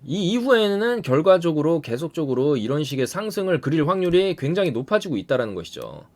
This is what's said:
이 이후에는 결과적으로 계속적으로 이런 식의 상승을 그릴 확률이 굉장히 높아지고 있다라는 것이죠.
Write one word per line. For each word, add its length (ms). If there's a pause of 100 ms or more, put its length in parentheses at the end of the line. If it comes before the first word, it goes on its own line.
이 260
이후에는 680
결과적으로 800
계속적으로 760
이런 260
식의 240
상승을 540
그릴 260
확률이 500
굉장히 360
높아지고 440
있다라는 380
것이죠. 500 (120)